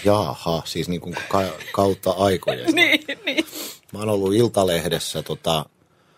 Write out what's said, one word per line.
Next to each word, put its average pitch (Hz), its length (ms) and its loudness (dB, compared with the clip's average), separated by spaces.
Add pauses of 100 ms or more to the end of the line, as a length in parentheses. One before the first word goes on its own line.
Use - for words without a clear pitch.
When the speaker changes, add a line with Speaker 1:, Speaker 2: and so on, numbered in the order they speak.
Speaker 1:
jaha. 85 600 0
Siis 82 240 -4
niinku 87 240 -6 (160)
ka-, 95 240 0 (180)
kautta 98 400 2
aikojen. 98 640 2
Speaker 2:
<laughs> - 0 -
Niin, 302 260 4 (240)
niin. 302 200 -2 (480)
Speaker 1:
Mä 110 60 -10
oon 107 100 -2
ollut 98 240 2
Iltalehdessä, 85 880 2
tota, 80 420 -2 (520)